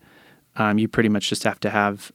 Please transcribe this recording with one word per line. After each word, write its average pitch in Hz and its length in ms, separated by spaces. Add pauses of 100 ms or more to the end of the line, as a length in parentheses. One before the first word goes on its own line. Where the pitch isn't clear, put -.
(560)
um, 104 220
you 110 80
pretty 110 220
much 104 200
just - 140
have 104 180
to 104 100
have 101 440